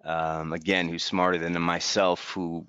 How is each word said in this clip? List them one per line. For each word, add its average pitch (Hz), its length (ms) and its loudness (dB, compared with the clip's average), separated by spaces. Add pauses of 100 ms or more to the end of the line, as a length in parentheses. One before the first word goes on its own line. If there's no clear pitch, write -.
um, 80 480 -2
again, 85 380 0
who's 85 160 -4
smarter 90 320 2
than 85 240 -2
myself, 87 680 2
who 85 380 -4